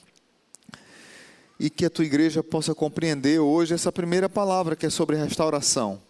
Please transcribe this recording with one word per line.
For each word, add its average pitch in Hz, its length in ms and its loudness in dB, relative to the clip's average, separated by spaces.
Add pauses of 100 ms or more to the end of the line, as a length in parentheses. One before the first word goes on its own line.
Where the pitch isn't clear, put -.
(1600)
e 151 80 0
que - 160 -2
a 160 60 2
tua 165 140 -2
igreja 156 380 2
possa 156 320 -2
compreender 151 640 0
hoje 160 360 2
essa 170 180 -2
primeira 180 360 0
palavra 185 480 0
que 160 100 -2
é 151 40 -2
sobre 151 260 0
restauração 143 920 -2